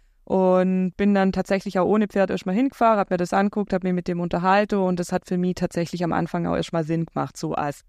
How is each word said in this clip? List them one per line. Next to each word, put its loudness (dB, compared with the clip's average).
Und 2
bin 2
dann 2
tatsächlich -2
auch 2
ohne 2
Pferd 0
erstmal -4
hingefahren, 2
hab -2
mir 0
das -4
angeguckt, 0
hab -2
mich 0
mit -4
dem -2
unterhalten, 0
und 0
das -4
hat -4
für -2
mich 0
tatsächlich -4
am 0
Anfang -2
auch 0
erstmal -2
Sinn -2
gemacht, -6
so -6
als -4